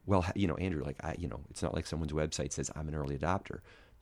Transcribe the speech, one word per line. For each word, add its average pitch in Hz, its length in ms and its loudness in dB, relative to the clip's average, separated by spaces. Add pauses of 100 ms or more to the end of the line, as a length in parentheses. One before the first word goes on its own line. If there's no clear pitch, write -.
well, 92 200 6
h-, 92 100 -2
you 98 100 4
know, 80 100 4
Andrew, 87 260 0
like, 71 220 -4
I, 80 140 -2
you 80 100 -2
know, - 120 -6 (100)
it's - 120 -6
not 80 120 0
like 82 120 0
someone's 80 260 -2
website 76 400 0
says, - 220 -2
"I'm 78 140 -4
an 76 60 -2
early 69 240 0
adopter." 85 420 0 (420)